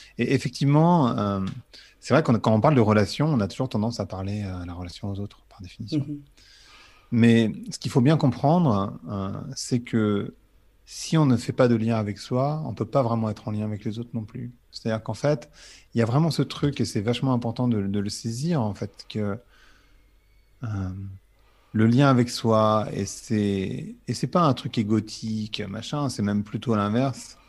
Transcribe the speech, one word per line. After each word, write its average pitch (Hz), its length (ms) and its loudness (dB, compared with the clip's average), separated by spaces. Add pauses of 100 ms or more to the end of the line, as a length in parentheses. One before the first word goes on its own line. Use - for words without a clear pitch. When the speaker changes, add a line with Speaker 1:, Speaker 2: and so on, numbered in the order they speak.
(180)
Speaker 1:
et 123 160 0
effectivement, 143 840 2
euh, 101 240 0 (600)
c'est - 140 2
vrai 160 80 6
qu'on, 120 160 4
quand 110 160 4
on 107 60 4
parle 147 140 6
de 127 60 8
relation, 107 460 4
on 147 140 2
a 101 80 2
toujours 131 200 -4
tendance 113 320 -2
à 98 60 -4
parler, 98 380 -6
euh, 92 180 -8
à - 40 -10
la 87 80 -10
relation 90 360 -10
aux 98 100 -6
autres, - 300 -12
par - 100 -20
définition. 107 380 -8
Speaker 2:
Mhm. 143 200 -6 (920)
Speaker 1:
Mais 113 420 6 (180)
ce - 80 -12
qu'il - 120 -6
faut 139 120 2
bien 151 160 6
comprendre, 139 800 2 (100)
euh, 98 220 -6 (240)
c'est - 260 -4
que 110 540 -2 (500)
si - 320 -4
on 156 80 6
ne 127 120 6
fait - 160 -6
pas 127 160 4
de 120 80 4
lien 113 200 0
avec 104 220 -4
soi, 143 480 -2
on 104 80 -8
peut 113 100 -6
pas 139 180 2
vraiment 113 280 0
être - 180 -10
en - 40 -4
lien 107 120 -4
avec 104 200 -8
les 107 140 -6
autres 120 140 -12
non 113 120 -6
plus. 120 280 -12 (200)
C'est-à-dire 110 300 -4
qu'en 110 120 -6
fait, 147 340 0 (460)
il 117 40 2
y 117 40 4
a - 20 4
vraiment 143 260 2
ce - 120 0
truc, 143 380 -2
et 120 40 0
c'est 107 160 -2
vachement 123 320 0
important 120 360 0
de, 110 180 2
de 98 140 -2
le 101 100 -4
saisir, 135 500 -4
en 104 140 -2
fait, - 340 -12
que, 101 300 -4 (1300)
euh, - 20 -8 (1040)
le 110 140 4
lien 131 220 6
avec 120 220 4
soi, 107 600 2
et 101 140 -4
c'est, 104 880 -4 (140)
et 127 60 -4
c'est - 120 -4
pas 175 160 2
un 143 120 4
truc - 240 -6
égotique, 107 880 -2
machin, 131 400 -4
c'est 120 140 -4
même 104 200 0
plutôt 113 320 -4
l'inverse. 113 640 -2 (100)